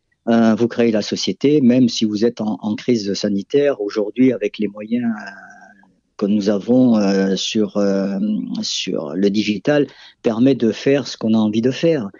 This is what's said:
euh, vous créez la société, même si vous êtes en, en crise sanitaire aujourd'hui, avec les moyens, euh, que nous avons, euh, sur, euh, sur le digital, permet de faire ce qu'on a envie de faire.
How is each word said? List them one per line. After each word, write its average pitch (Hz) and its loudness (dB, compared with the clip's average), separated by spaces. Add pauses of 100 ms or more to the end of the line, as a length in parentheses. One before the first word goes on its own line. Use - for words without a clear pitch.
(280)
euh, 113 4
vous 113 2
créez 117 0
la 107 0
société, 139 0
même 123 4
si - -2
vous 107 0
êtes 117 -2
en, 107 -4
en 104 -4
crise 101 -2
sanitaire 104 -2
aujourd'hui, 107 0
avec 104 -6
les 104 -2
moyens, 110 -6
euh, 104 -6 (840)
que 101 -2
nous 104 0
avons, 117 2
euh, 98 2
sur, 104 -2
euh, 98 0 (440)
sur - -6
le 98 0
digital, 107 0 (360)
permet 120 2
de 113 2
faire 139 0
ce - -12
qu'on 110 0
a 110 4
envie 107 2
de 127 2
faire. 135 0 (120)